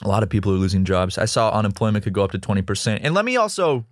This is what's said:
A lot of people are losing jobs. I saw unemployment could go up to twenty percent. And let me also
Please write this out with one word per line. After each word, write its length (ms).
A 60
lot 160
of 60
people 220
are 60
losing 260
jobs. 340
I 80
saw 260
unemployment 520
could 100
go 100
up 80
to 80
twenty 220
percent. 420
And 100
let 100
me 140
also 540